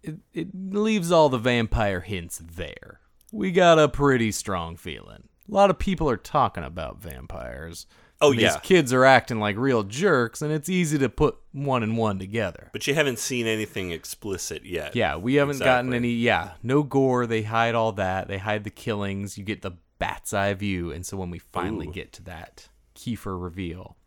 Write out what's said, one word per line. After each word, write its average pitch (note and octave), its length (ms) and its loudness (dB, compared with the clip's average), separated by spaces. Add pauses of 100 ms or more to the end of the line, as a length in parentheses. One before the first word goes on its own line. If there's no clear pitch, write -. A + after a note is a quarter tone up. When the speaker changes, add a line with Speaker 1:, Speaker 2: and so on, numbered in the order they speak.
Speaker 1:
It, D#3 120 -10 (180)
it E3+ 200 -8
leaves F#3+ 580 0
all D#3 180 8
the B2+ 80 2
vampire A2+ 640 2
hints F2 380 -8
there. E2 640 -14 (300)
We G3 200 -2
got E3+ 280 8
a D3+ 80 8
pretty B2+ 440 4
strong E2+ 440 -6
feeling. G#1+ 540 -16 (200)
A G#3+ 40 -10
lot G3+ 160 6
of - 100 0
people D#3+ 300 0
are A2 80 0
talking A2 460 -2
about C#2 380 -10
vampires. C2+ 840 -12 (340)
Speaker 2:
Oh, D3 120 6
Speaker 1:
And A#2 80 0
these G#2 140 4
Speaker 2:
yeah. C#2+ 60 -4
Speaker 1:
kids D3 340 4
are C3 120 6
acting B2+ 340 6
like G#2 180 0
real B2 260 2
jerks, B2+ 580 0
and D3+ 100 -4
it's D#3 180 -4
easy E3+ 300 0
to C3+ 100 2
put - 280 0 (140)
one C#3 320 -2
and A2 140 -2
one G#2+ 220 0
together. G2 540 -6
Speaker 2:
But - 140 -8
you C#3+ 60 2
haven't C#3 260 2
seen A#2+ 280 -2
anything G#2+ 440 -2
explicit E2+ 720 -8
yet. E2 300 -6
Speaker 1:
Yeah, E2+ 220 0
we A#2+ 180 -2
haven't C#3+ 240 2
gotten B2+ 340 2
Speaker 2:
Exactly. A#2+ 40 -2
Speaker 1:
any, A#2+ 180 -2
yeah, G2 360 0 (120)
no C3+ 200 2
gore. C3 420 2
They A2+ 180 -2
hide A2+ 320 0
all A2+ 180 2
that. F#2+ 340 -2
They G2 100 -6
hide G#2+ 260 -4
the G#2 60 -8
killings. G2+ 680 -6
You G2 60 -12
get G2 200 -6
the G2 80 -6 (280)
bat's - 340 -6
eye G2+ 200 0
view, F#2 380 -4
and F2+ 140 -10
so - 120 -10
when F2+ 140 -6
we E2 80 -12
finally F2+ 480 -8
Speaker 2:
Ooh. D#2 60 -12
Speaker 1:
get F2 200 -12
to F2+ 100 -20
that - 460 -18 (260)
Kiefer G2+ 440 -8
reveal F2+ 680 -10